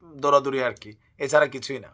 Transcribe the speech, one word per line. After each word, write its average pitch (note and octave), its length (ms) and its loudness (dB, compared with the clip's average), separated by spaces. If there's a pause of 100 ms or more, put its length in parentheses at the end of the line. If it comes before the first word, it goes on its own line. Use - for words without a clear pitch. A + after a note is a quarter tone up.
দৌড়াদৌড়ি C#3 600 0
আর A#2+ 80 -2
কি, - 220 -18 (240)
এছাড়া D3 300 2
কিছুই C3 320 -10
না। F2+ 140 -20